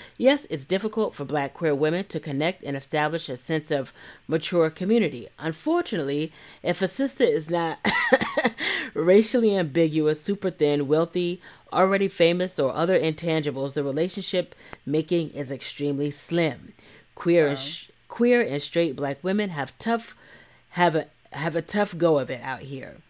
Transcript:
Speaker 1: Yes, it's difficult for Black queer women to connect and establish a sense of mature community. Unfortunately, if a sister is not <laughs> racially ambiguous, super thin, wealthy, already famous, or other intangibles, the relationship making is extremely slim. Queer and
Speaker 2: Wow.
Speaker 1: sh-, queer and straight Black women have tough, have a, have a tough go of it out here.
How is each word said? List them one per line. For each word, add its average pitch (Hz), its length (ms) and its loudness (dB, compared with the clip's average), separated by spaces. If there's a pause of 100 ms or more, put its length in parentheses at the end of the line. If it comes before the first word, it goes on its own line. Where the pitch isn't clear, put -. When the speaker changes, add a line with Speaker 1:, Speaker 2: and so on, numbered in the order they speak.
(180)
Speaker 1:
Yes, 269 340 4
it's 143 140 -6
difficult 208 500 -2
for 143 100 -8
Black 139 300 -2
queer 156 180 0
women 156 320 0
to 160 140 -6
connect 151 440 -2
and 139 140 -6
establish 151 500 -2
a 131 80 -6
sense 156 360 -4
of 135 200 -2 (360)
mature 160 420 2
community. 180 600 0 (100)
Unfortunately, 160 920 -2 (300)
if 175 220 -2
a 185 40 0
sister 269 360 -2
is 156 260 2
not 165 300 0 (600)
<laughs> 320 520 -4
racially 208 640 4
ambiguous, 156 640 2
super 190 300 -4
thin, 147 360 2
wealthy, 170 540 0 (320)
already 190 340 2
famous, 180 520 2
or 135 140 2
other 175 260 2
intangibles, 147 760 -2
the 147 100 -2
relationship 175 720 -2 (320)
making 156 460 0
is 135 200 -8
extremely 143 600 -4
slim. 160 600 -2 (420)
Queer 170 320 4
and 143 100 0
Speaker 2:
Wow. 135 60 -6
Speaker 1:
sh-, - 260 -8 (200)
queer 240 320 4
and 143 200 -2
straight 165 340 0
Black 139 280 -4
women 202 260 -2
have 143 300 -8
tough, 226 360 -4 (560)
have 170 240 4
a, 151 120 0 (240)
have 151 240 -4
a 165 80 0
tough 202 340 -2
go 156 220 4
of 127 100 -4
it 123 140 -8
out 131 180 -8
here. 135 360 -14 (120)